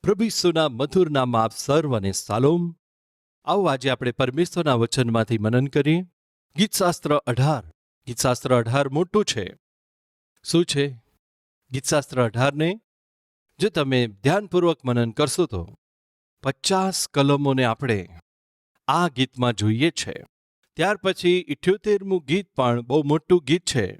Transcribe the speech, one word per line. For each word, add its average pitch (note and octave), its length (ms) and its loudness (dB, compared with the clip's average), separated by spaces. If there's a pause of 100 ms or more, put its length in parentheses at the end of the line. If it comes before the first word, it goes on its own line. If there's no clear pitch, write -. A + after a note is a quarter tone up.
(100)
પ્રભુ G#3+ 140 0
ઈસુના D#3+ 440 0
મધુર D3 420 0
નામમાં B2 340 2
આપ A2 120 -2
સર્વને C3 560 0
શાલોમ. E3 640 0 (720)
આવો F#3 200 0
આજે C3+ 260 0
આપણે B2 220 -2
પરમેશ્વરના D3 640 0
વચનમાંથી A#2 640 0
મનન A#2 280 0
કરીએ. D3+ 360 0 (540)
ગીતશાસ્ત્ર F3 600 0
અઢાર. B2+ 560 -2 (340)
ગીતશાસ્ત્ર B2 520 0
અઢાર C3 300 0
મોટું F3 360 0
છે. - 320 -6 (880)
શું E3+ 200 0
છે? C#3 380 -4 (680)
ગીતશાસ્ત્ર C3+ 540 -2
અઢારને C#3+ 560 0 (800)
જો G3+ 100 0
તમે C3+ 380 0
ધ્યાનપૂર્વક E3+ 800 0
મનન A#2+ 260 0
કરશો D3+ 360 0
તો F2 280 -8 (680)
પચાસ F#3+ 680 -2
કલમોને C#3 560 2
આપણે A2+ 440 -2 (800)
આ E3 200 2
ગીતમાં B2 440 -2
જોઈએ A2 380 0
છે. - 340 -10 (520)
ત્યાર F#3+ 200 0
પછી F3+ 520 0
ઇઠ્યોતેરમું F#3+ 760 -2
ગીત F3 300 -2
પણ A#2+ 260 0
બહુ C3 220 0
મોટું D3+ 420 2
ગીત D#3 200 0
છે. G2 360 -2